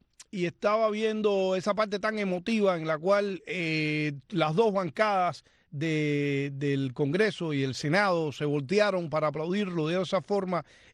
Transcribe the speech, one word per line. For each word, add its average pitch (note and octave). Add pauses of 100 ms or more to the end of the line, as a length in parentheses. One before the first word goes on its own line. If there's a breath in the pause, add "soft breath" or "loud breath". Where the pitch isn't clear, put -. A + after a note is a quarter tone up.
(320)
y F3
estaba G#3+
viendo G#3
esa G3
parte G#3
tan G#3+
emotiva F#3+
en D#3+
la D#3+
cual, G3
eh, D3+ (160)
las D#3
dos A3
bancadas F#3 (280 soft breath)
de, C#3+
del C#3
Congreso D#3+
y C#3
el C3
Senado E3
se D3+
voltearon E3+
para D#3
aplaudirlo E3+
de F3+
esa F3+
forma, F#3 (300 loud breath)